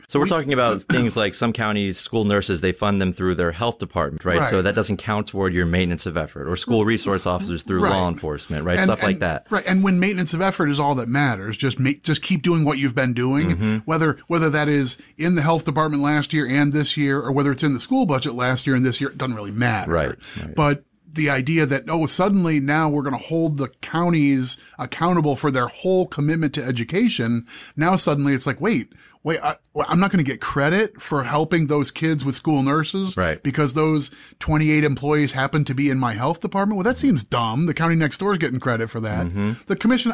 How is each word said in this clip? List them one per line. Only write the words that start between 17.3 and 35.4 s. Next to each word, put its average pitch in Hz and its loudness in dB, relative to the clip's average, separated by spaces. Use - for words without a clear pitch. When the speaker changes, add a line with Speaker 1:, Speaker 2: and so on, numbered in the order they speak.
Speaker 2:
whether 143 2
it's 135 -2
in 147 2
the 120 -2
school 262 0
budget 131 -2
last 127 -2
year 135 2
and 127 2
this 127 0
year, 139 -4
it - -10
doesn't 127 -4
really 101 -8
matter. 107 0
Speaker 1:
Right, 78 0
right. 80 -12
Speaker 2:
But 147 2
the 151 -2
idea 147 2
that, 131 -2
oh, 160 0
suddenly 180 2
now 151 2
we're 147 0
gonna 131 -2
hold 160 -2
the 135 -2
counties 147 2
accountable 151 0
for 147 -2
their 127 0
whole 185 0
commitment 156 0
to 143 -4
education. 120 0
Now 175 2
suddenly 139 2
it's 131 -2
like, 131 -4
wait, 165 -2
wait, 156 -2
I, 151 -2
well, 147 -2
I'm 170 2
not 190 4
gonna 170 2
get 127 -4
credit 175 0
for 139 -2
helping 156 0
those 147 0
kids 156 -2
with 139 -2
school 147 0
nurses 160 0
Speaker 1:
Right. 85 0
Speaker 2:
because 139 0
those 156 0
twenty-eight 151 2
employees 143 0
happen 139 0